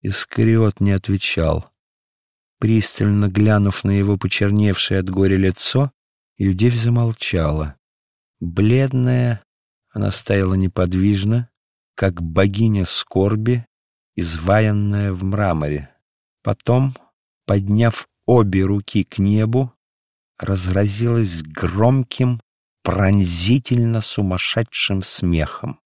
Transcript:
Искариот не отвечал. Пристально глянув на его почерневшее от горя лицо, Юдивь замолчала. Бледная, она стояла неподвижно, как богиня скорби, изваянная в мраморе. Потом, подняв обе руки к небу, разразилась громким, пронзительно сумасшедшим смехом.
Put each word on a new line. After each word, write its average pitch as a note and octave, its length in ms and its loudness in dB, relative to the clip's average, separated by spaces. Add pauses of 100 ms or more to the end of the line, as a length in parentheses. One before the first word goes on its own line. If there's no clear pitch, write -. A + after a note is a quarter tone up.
Искариот A2 760 0
не G2+ 120 2
отвечал. E2 760 -2 (880)
Пристально G#2 720 0
глянув G#2 540 2
на G2 80 0
его G2+ 260 0
почерневшее G2+ 840 0
от F#2 80 -6
горя F#2+ 280 2
лицо, F#2+ 540 0 (460)
Юдивь G#2 440 0
замолчала. F#2 960 0 (640)
Бледная, B2 1040 0 (480)
она G2+ 200 -2
стояла F#2+ 440 0
неподвижно, F#2+ 920 0 (460)
как F2 260 -2
богиня G2 640 0
скорби, A2 800 -2 (500)
изваянная G2+ 960 0
в F#2 120 -6
мраморе. D#2+ 680 -2 (520)
Потом, B2+ 520 0 (520)
подняв G#2 640 0 (180)
обе G2+ 380 4
руки G2 400 -2
к - 140 -10
небу, A2 560 0 (640)
разразилась G2 1040 -2
громким, A#2 1000 0 (420)
пронзительно G2+ 1200 0
сумасшедшим G2 1000 -4
смехом. - 840 -4